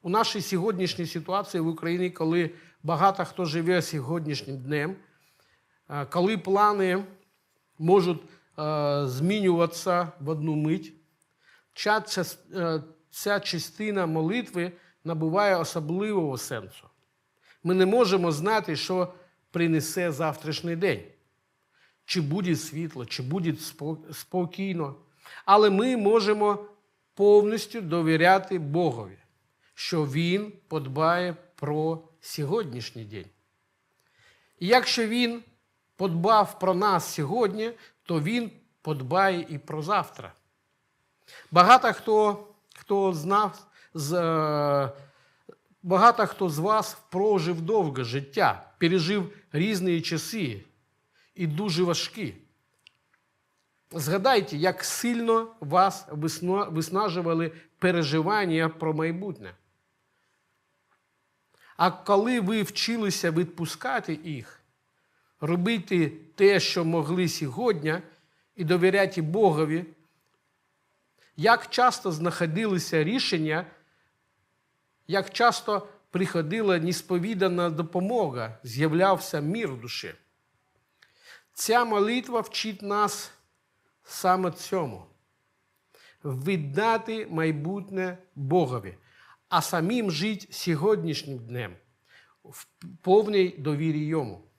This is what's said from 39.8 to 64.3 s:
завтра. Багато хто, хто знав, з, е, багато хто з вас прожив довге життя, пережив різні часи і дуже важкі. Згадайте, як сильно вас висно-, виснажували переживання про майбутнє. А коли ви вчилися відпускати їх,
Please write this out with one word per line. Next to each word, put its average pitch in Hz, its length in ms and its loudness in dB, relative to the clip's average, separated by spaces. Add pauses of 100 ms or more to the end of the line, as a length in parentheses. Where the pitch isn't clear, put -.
завтра. 165 500 -4 (1160)
Багато 220 420 8
хто, 214 540 2 (280)
хто 196 380 0
знав, 190 540 0 (280)
з, 147 180 -6
е, 151 800 0 (880)
багато 196 440 6
хто - 220 -2
з 147 100 -2
вас 208 400 0 (120)
прожив 180 500 0
довге 160 440 0
життя, 127 760 -2
пережив 175 540 0 (200)
різні 180 480 0
часи 151 640 -6 (720)
і 175 120 -4
дуже 170 380 0
важкі. 170 500 -4 (1600)
Згадайте, 185 640 2
як 180 280 0
сильно 226 760 0
вас 180 500 2
висно-, 170 600 -4
виснажували 165 840 -2 (260)
переживання 165 880 2
про 160 260 -4
майбутнє. 160 600 -6 (2250)
А 180 140 2
коли 214 500 2
ви 208 220 0
вчилися 208 680 -2
відпускати 170 920 -4
їх, 143 340 -12 (800)